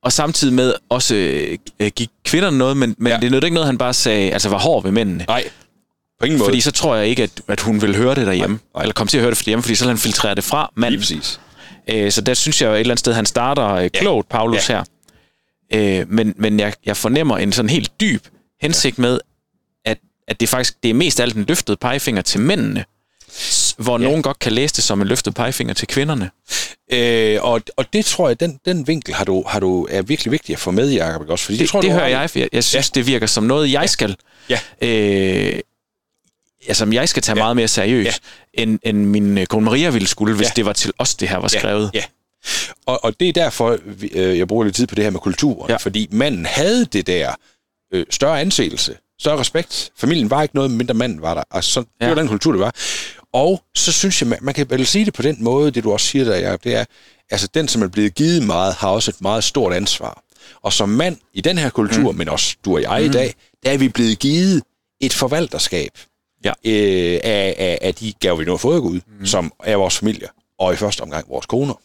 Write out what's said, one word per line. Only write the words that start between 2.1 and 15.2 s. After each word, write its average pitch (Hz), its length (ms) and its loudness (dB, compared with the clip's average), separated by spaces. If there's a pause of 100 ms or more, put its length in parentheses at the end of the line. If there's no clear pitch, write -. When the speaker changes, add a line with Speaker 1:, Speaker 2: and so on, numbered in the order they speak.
Speaker 1:
kvinderne 175 320 2
noget, 131 200 2
men, 117 200 0
men 117 160 2
Speaker 2:
Ja. 113 60 0
Speaker 1:
det 123 120 2
nytter 135 160 2
ikke 170 60 0
noget, 160 140 0
han 127 100 0
bare 127 160 -2
sagde, 104 400 2
altså 98 160 0
var 98 100 2
hård 120 240 2
ved 95 80 0
mændene. 95 360 0
Speaker 2:
Nej, 110 220 -2 (720)
på 117 60 0
ingen 147 140 2
måde. 104 80 4
Speaker 1:
Fordi 104 140 2
så 143 100 0
tror 143 240 0
jeg 107 120 2
ikke, 123 160 2
at, 101 80 -2 (160)
at 101 140 -2
hun 107 200 0
vil 101 160 2
høre 127 180 2
det 123 120 0
derhjemme. 95 280 0
Speaker 2:
Nej, 113 60 -12 (140)
nej. - 80 -6
Speaker 1:
Eller 107 100 -2
komme 107 160 -2
til - 80 2
at 127 40 2
høre 120 100 2
det - 140 -2
derhjemme, 113 180 0
fordi 117 120 0
så 113 80 0
vil 123 60 2
han 117 80 0
filtrere 104 380 0
det 98 80 -2
fra - 320 -2
manden. 120 240 0
Speaker 2:
Lige - 20 -6 (180)
præcis. - 200 -8 (500)
Speaker 1:
Øh, 104 220 2
så 107 100 0
der 123 120 0
synes - 280 0
jeg 131 60 4
jo 110 60 2
et 107 60 2
eller 113 140 2
andet 113 60 0
sted, 120 140 2
han 113 120 0
starter, 127 420 0
øh, 92 160 2
Speaker 2:
Ja. 92 40 2 (120)
Speaker 1:
klogt, 123 300 0
Paulus, 113 400 0
Speaker 2:
Ja. 101 140 0 (920)